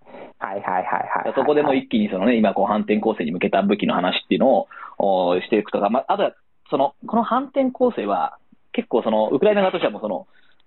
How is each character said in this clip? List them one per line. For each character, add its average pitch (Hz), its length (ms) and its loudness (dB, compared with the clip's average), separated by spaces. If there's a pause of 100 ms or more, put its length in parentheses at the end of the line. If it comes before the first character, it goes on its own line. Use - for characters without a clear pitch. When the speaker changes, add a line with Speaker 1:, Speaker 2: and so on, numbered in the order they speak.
(400)
Speaker 1:
は 101 160 -8
い、 - 40 -8
は - 0 -
い、 - 20 -8
は 92 180 -2
い、 - 40 -4
は - 140 -2 (220)
い、 - 60 -4
は 113 40 -2
い。 110 60 -6
Speaker 2:
そ 135 80 2
こ 147 100 2
で 151 80 4
も 147 100 2
う 135 40 2
一 135 120 -4
気 120 100 0
に 104 100 2
そ 92 100 -4
の 95 80 0
ね、 123 100 4
今 107 180 4
こ 98 80 0
う 98 40 2
反 107 140 2
転 104 180 0
攻 107 160 0
勢 - 100 -4
に - 80 -2
向 87 80 -6
け 101 100 0
た 98 120 2
武 101 140 2
器 - 100 -2
の - 80 0
話 90 300 -2
っ - 40 -18
て - 60 0
い 92 40 2
う - 20 -4
の 127 140 4
を、 - 140 0 (300)
お 92 360 2
ー、 92 80 0
し - 80 -14
て 110 80 2
い 101 60 0
く - 60 -18
と 101 100 -2
か、 101 100 0
ま 135 100 0
あ、 - 120 -2
あ 233 40 2
と 214 60 -2
は、 151 100 0 (380)
そ 151 60 0
の、 - 180 0 (120)
こ - 100 -4
の 233 80 2
反 247 200 -2
転 269 260 -2
攻 254 200 0
勢 - 160 -6
は、 - 320 -2 (340)
結 - 160 -4
構 117 140 0
そ 113 80 -2
の、 107 200 2
ウ - 100 2
ク 202 60 4
ラ 214 60 6
イ - 20 0
ナ 202 80 2
側 185 100 2
と 180 60 -4
し - 20 -8
て 165 60 0
は - 40 -2
も 104 80 -10
う - 20 -18
そ 110 80 -6
の、 - 200 -8 (380)